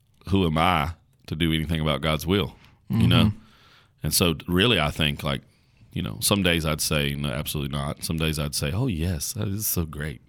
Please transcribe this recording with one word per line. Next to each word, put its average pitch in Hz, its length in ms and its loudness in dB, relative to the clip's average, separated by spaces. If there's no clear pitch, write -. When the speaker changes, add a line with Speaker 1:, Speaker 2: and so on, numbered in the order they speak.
Speaker 1:
who 95 160 2
am 80 120 0
I 82 360 2
to 85 80 -6
do 80 180 2
anything 80 280 0
about 73 200 0
God's 78 260 -2
will? 87 280 0
You 113 180 4
know? 85 180 6
Speaker 2:
Mm-hmm. 107 120 0
Speaker 1:
And 76 100 -2
so 85 220 2
really, 95 320 4
I 73 120 2
think, 71 320 -2
like, 69 180 -2
you 87 100 -4
know, 53 200 -8
some 101 220 2
days 85 220 2
I'd 78 160 0
say, 71 340 0
"No, 71 140 -4
absolutely 71 460 -6
not." 71 280 -6
Some 80 140 -4
days 78 200 0
I'd 73 160 -4
say, 73 180 -2
"Oh, 113 160 -2
yes, 85 460 -2
that 107 140 -4
is 104 180 -4
so 85 200 -2
great. 76 440 -8